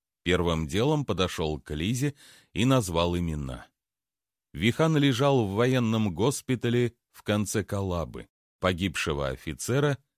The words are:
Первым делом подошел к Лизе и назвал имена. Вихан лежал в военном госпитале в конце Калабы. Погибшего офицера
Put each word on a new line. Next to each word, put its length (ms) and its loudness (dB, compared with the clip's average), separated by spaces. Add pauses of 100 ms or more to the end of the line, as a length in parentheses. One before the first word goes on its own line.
(240)
Первым 440 2
делом 380 0
подошел 540 -2
к 140 -10
Лизе 420 -2 (380)
и 120 0
назвал 520 2
имена. 500 -4 (840)
Вихан 440 2
лежал 480 2
в 80 -4
военном 600 2
госпитале 800 0 (180)
в 120 -20
конце 400 0
Калабы. 640 -6 (320)
Погибшего 720 0
офицера 680 -2 (200)